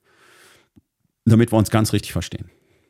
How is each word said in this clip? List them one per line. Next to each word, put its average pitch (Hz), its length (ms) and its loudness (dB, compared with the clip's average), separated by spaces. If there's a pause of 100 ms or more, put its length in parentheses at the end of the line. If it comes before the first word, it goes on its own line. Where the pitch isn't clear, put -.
(1200)
damit 113 280 4
wir 110 60 2
uns 104 120 0
ganz 107 220 -2
richtig - 200 -6
verstehen. - 380 -10 (400)